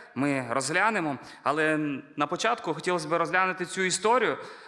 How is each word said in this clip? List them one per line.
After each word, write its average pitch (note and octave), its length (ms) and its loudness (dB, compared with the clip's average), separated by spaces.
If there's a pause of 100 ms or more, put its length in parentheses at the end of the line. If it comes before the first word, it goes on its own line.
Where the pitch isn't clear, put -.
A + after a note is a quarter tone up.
(160)
ми C3+ 340 0
розглянемо, D#3 680 0 (260)
але D#3 340 2 (380)
на D3 120 0
початку F3+ 460 0
хотілося D#3 340 -2
б D#3 60 -2
розглянути F3+ 520 2
цю F#3 160 -4
історію. F#3+ 560 2 (300)